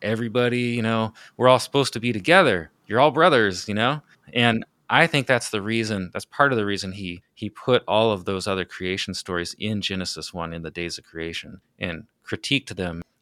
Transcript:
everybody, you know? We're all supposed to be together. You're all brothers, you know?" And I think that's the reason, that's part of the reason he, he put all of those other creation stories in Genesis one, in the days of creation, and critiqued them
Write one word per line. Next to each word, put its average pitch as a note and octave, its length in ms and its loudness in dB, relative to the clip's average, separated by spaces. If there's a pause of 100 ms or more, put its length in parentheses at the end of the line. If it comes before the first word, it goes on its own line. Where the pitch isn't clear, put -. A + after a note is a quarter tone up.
everybody, A#2 600 0
you A#2+ 200 -2
know? A2 320 0 (240)
We're B2+ 120 6
all B2+ 100 8
supposed - 340 0
to A#2+ 60 -6
be A#2+ 140 -2
together. G#2+ 580 4 (160)
You're G#2+ 120 2
all D3+ 120 6
brothers, A#2+ 560 4
you G2+ 80 -4
know?" B2+ 260 0 (320)
And A#2 320 2 (240)
I C#3 180 6
think C#3+ 200 0
that's B2 240 2
the G#2 100 -4
reason, G#2+ 520 -2
that's G2+ 120 -8
part C#3+ 260 0
of B2 60 2
the G#2+ 80 0
reason G2 280 -6
he, F#2 280 -10 (140)
he G#2+ 140 -8
put - 380 0
all A2 240 4
of F#2 140 -4
those F#2+ 220 -4
other F#2+ 180 -2
creation F#2 480 -6
stories F2 460 -6
in G#2+ 220 -4
Genesis F#2 520 -6
one, E2+ 180 -8
in E2 120 -10
the D#2 80 -8
days E2+ 260 -8
of - 60 -18
creation, E2 580 -10 (180)
and E2 280 -8 (200)
critiqued - 480 -4
them F2 260 -6 (200)